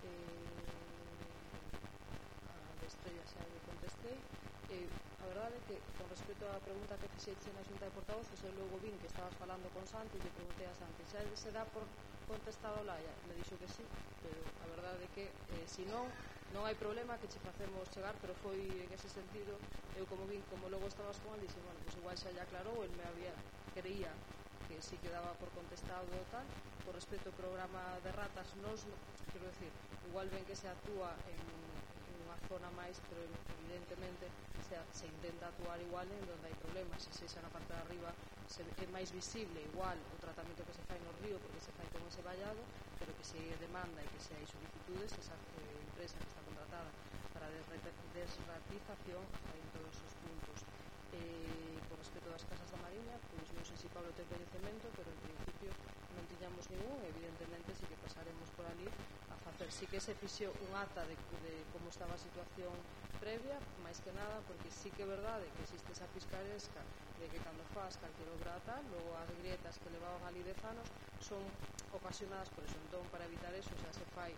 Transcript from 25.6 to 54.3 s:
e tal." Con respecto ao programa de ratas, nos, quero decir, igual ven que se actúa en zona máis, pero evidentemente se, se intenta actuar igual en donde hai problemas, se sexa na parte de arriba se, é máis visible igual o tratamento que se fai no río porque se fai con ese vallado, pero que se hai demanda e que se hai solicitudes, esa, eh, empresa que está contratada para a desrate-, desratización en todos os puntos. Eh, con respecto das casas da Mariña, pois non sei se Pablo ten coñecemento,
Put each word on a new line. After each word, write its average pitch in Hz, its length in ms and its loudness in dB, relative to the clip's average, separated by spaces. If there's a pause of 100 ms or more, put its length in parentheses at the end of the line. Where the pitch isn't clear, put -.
e 185 160 4
tal." 247 160 0 (400)
Con 185 80 0
respecto 190 400 2
ao - 80 -4
programa 185 640 2
de 185 80 4
ratas, 196 480 2
nos, 208 240 2 (480)
quero 175 160 0
decir, 156 240 -4 (360)
igual 190 200 4
ven 190 160 2
que 196 120 0
se 190 120 -2
actúa 180 480 2 (120)
en 175 120 2 (1080)
zona 175 240 2
máis, 180 240 0 (160)
pero 170 100 0 (380)
evidentemente 175 680 0 (380)
se, 190 100 0 (220)
se 175 100 -2
intenta 170 460 0
actuar 170 320 2
igual 175 240 2
en 202 160 0
donde 165 240 -2
hai 160 160 0
problemas, 180 400 2
se - 80 -4
sexa 170 320 -2
na 170 80 -2
parte 175 200 0
de 165 120 4
arriba 170 260 0 (380)
se, - 160 -2
é 180 240 2
máis 185 240 2
visible 180 480 0
igual 170 360 4
o 151 220 -4
tratamento 165 460 -2
que 175 80 -4
se 165 160 -4
fai 180 160 4
no 170 160 -2
río 202 160 2
porque - 240 -2
se - 160 -6
fai 170 160 -2
con 196 160 2
ese 175 160 -2
vallado, 202 360 0 (360)
pero 175 160 2
que - 120 -2
se 170 120 -2
hai 165 240 0
demanda 170 400 0
e 143 80 4
que - 120 0
se - 120 -2
hai 151 160 -2
solicitudes, 156 720 0
esa, - 160 -2
eh, 151 560 -2
empresa 170 240 -2
que - 160 2
está - 160 -4
contratada 170 420 -2 (460)
para 156 100 0
a 156 60 0
desrate-, 160 420 -2 (220)
desratización 180 1040 0 (300)
en 160 120 -2 (120)
todos 160 240 -2
os - 120 -4 (120)
puntos. - 340 0 (540)
Eh, 165 640 0 (120)
con 165 120 -2
respecto 175 320 -4
das 165 160 -2
casas 180 240 0
da 180 80 0
Mariña, 226 360 -2 (120)
pois 160 240 -2
non 202 160 2
sei - 80 -2
se 175 160 -2
Pablo 170 240 -2
ten 170 120 -2
coñecemento, 190 680 0